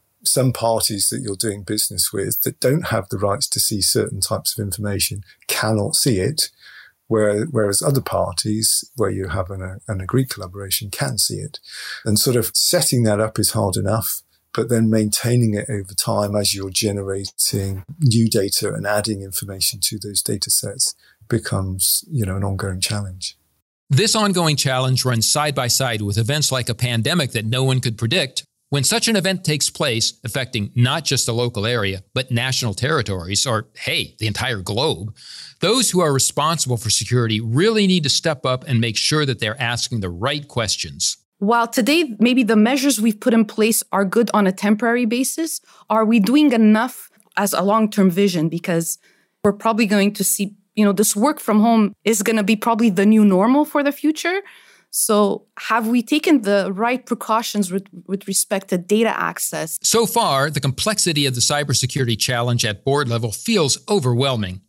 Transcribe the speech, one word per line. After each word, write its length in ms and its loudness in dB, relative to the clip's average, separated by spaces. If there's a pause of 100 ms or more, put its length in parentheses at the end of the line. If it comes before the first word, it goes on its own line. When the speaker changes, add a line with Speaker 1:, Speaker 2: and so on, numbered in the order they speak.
(260)
Speaker 1:
some 280 2
parties 560 0
that 120 -4
you're 140 -6
doing 260 -4
business 500 -4
with 300 -4
that 180 -4
don't 280 2
have 220 -2
the 100 -4
rights 300 0
to 100 -4
see 200 -2
certain 420 0
types 360 -4
of 60 -4
information 580 -4 (260)
cannot 480 0
see 220 2
it, 320 -2 (560)
where, 400 2
whereas 380 0
other 180 0
parties 840 -2 (120)
where 160 0
you 160 -4
have 240 -6
an, 360 -10
an 140 -4
agreed 300 -2
collaboration 580 -8
can 300 -6
see 160 -2
it. 240 -10 (460)
And 120 2
sort 180 2
of 200 0
setting 480 0
that 160 2
up 180 -2
is 140 0
hard 260 0
enough, 460 -2 (300)
but 140 0
then 220 4
maintaining 640 2
it 160 -4
over 240 -6
time 420 -2
as 180 0
you're 160 -8
generating 1160 -4 (140)
new 280 4
data 460 0
and 120 -4
adding 360 -2
information 600 -6
to 160 -4
those 240 -6
data 300 -4
sets 420 -4 (360)
becomes, 840 -2
you 140 0
know, 100 -4
an 80 -4
ongoing 380 -4
challenge. 560 -6 (520)
Speaker 2:
This 240 2
ongoing 440 2
challenge 480 0
runs 260 0
side 240 0
by 120 0
side 340 0
with 160 -2
events 340 0
like 160 -2
a 80 -2
pandemic 560 0
that 140 -2
no 180 0
one 160 2
could 180 -4
predict. 460 -2 (240)
When 160 0
such 240 0
an 80 2
event 300 0
takes 240 0
place, 560 -2
affecting 500 -4
not 300 2
just 200 0
the 80 -2
local 320 -2
area, 380 -2 (100)
but 160 -4
national 440 -2
territories, 720 -2
or, 320 -2
hey, 420 -4
the 80 -2
entire 340 -4
globe, 540 -2 (460)
those 300 2
who 100 2
are 100 4
responsible 640 0
for 140 -4
security 500 0
really 480 2
need 160 4
to 60 0
step 360 0
up 220 0
and 140 2
make 160 0
sure 280 0
that 140 -2
they're 220 -4
asking 400 -4
the 80 -4
right 360 -4
questions. 720 -4 (240)
Speaker 3:
While 280 2
today, 520 0
maybe 240 4
the 120 2
measures 460 2
we've 180 0
put 140 2
in 120 4
place 360 0 (100)
are 140 2
good 260 2
on 140 4
a 60 2
temporary 540 2
basis, 540 -2 (300)
are 160 4
we 140 6
doing 340 6
enough 560 4 (260)
as 160 0
a 120 0
long-term 480 4
vision? 360 2
Because 520 -2 (440)
we're 100 4
probably 340 0
going 260 2
to 100 -4
see, 320 -4 (200)
you 100 4
know, 60 6
this 240 2
work 240 2
from 200 2
home 440 4
is 180 2
gonna 220 0
be 120 2
probably 360 2
the 160 4
new 180 8
normal 400 4
for 160 0
the 100 0
future. 500 -2 (500)
So 560 0 (100)
have 300 -2
we 160 2
taken 400 2
the 300 2
right 300 -2
precautions 680 -2
with, 160 -4 (180)
with 220 -8
respect 400 -2
to 100 0
data 320 2
access? 720 -4
Speaker 2:
So 240 2
far, 460 2
the 80 -4
complexity 640 0
of 80 0
the 80 -2
cybersecurity 800 0
challenge 460 0
at 180 -4
board 240 2
level 240 -2
feels 480 0 (100)
overwhelming. 800 0